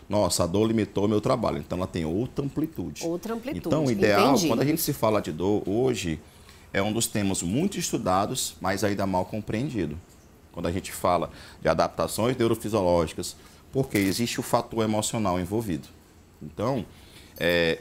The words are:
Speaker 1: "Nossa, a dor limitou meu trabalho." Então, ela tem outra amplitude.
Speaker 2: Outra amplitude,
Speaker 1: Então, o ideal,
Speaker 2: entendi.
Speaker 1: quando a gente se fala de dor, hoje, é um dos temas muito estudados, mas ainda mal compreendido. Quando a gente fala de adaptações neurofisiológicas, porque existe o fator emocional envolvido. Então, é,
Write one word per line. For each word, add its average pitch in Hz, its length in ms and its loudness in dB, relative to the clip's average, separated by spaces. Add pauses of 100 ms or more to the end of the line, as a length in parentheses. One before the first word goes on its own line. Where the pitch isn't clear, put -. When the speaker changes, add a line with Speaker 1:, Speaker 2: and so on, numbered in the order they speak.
Speaker 1:
"Nossa, 95 360 2
a 87 40 2
dor 101 200 2
limitou 104 400 0
meu 107 120 2
trabalho." 107 380 0
Então, 76 200 -6
ela 92 100 -2
tem 85 180 -4
outra 117 400 -2
amplitude. 135 600 -6
Speaker 2:
Outra 175 280 -4
amplitude, 233 240 -8 (100)
Speaker 1:
Então, 156 180 2
o 131 60 2
ideal, 104 420 4
Speaker 2:
entendi. 160 140 4
Speaker 1:
quando 123 140 2
a 135 40 4
gente 156 160 2
se 147 120 0
fala 110 280 2
de 90 100 -6
dor, 90 360 0
hoje, 98 520 0 (520)
é 98 120 0
um 107 100 0
dos 113 140 0
temas 98 340 0
muito 135 380 -2
estudados, 110 840 0
mas 98 220 -2
ainda 101 240 0
mal 92 180 0
compreendido. 107 720 -4 (540)
Quando 87 160 -4
a 87 40 0
gente 92 200 -6
fala 87 380 0 (320)
de - 60 0
adaptações 82 680 0
neurofisiológicas, 101 1000 0 (360)
porque 135 260 0
existe 101 420 2
o 123 40 -6
fator 113 400 0
emocional 107 560 0
envolvido. 92 480 -4 (540)
Então, 98 440 -4 (520)
é, 85 440 4